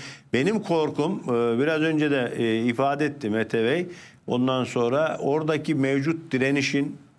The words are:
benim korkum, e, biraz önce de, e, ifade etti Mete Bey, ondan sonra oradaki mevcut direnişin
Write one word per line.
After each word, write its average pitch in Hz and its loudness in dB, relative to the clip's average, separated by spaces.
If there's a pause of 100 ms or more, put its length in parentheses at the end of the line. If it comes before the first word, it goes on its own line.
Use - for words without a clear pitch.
(340)
benim 170 2
korkum, 160 0
e, 120 0
biraz 156 2
önce 151 2
de, 127 0
e, 113 2
ifade 139 0
etti 143 -4
Mete 110 0
Bey, 165 0 (400)
ondan 127 0
sonra 127 0
oradaki 151 0
mevcut 139 0
direnişin 139 0 (220)